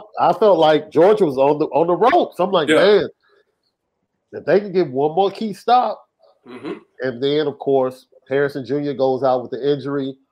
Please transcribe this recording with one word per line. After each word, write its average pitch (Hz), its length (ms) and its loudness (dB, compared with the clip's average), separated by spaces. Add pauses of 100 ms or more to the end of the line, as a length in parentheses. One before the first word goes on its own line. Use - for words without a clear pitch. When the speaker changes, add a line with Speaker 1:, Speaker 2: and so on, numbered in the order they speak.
(200)
Speaker 1:
I, 139 80 2
I 175 60 2
felt 196 240 4
like 156 320 2
Georgia 202 340 4
was 135 140 -2
on 143 200 2
the, 156 80 0
on 151 200 0
the 175 100 0
ropes. 262 420 0
I'm 185 140 -2
like, 143 160 0
Speaker 2:
Yeah. 156 80 2
Speaker 1:
"Man, 170 320 4 (1200)
if 104 120 -14
they 175 160 2
can 202 120 -8
get 170 160 0
one 139 260 -2
more 190 160 0
key 208 220 -8
stop." 233 540 -2 (400)
Speaker 2:
Mm-hmm. 123 320 -14 (220)
Speaker 1:
And 123 220 -6
then, 147 240 -2
of 139 120 -8
course, 131 480 -2 (220)
Harrison 139 360 -4
Junior 143 300 -6
goes 131 280 -2
out 127 200 0
with 117 80 -14
the 131 220 -4
injury. 135 440 -6 (140)